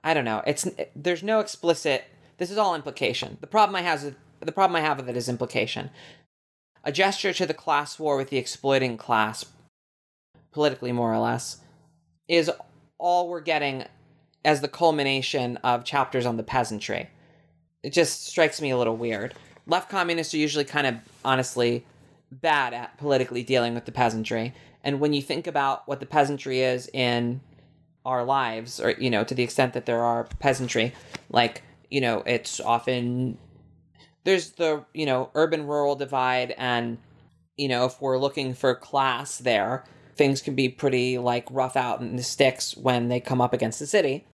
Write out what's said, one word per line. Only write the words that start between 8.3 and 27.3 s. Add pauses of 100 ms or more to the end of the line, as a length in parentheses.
exploiting
class, (1040)
politically
more
or
less, (720)
is (480)
all
we're
getting (600)
as
the
culmination
of
chapters
on
the
peasantry. (760)
It
just
strikes
me
a
little
weird. (320)
Left
communists
are
usually
kind
of, (300)
honestly, (460)
bad
at
politically
dealing
with
the
peasantry. (300)
And
when
you
think
about
what
the
peasantry
is
in (640)